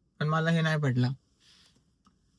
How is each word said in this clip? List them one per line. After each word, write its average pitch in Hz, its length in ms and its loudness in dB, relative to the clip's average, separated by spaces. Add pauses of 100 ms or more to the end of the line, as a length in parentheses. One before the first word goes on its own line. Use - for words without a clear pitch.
(200)
पण 147 80 -2
मला 160 220 0
हे 165 120 2
नाही 156 180 0
पटलं. 123 300 0 (1300)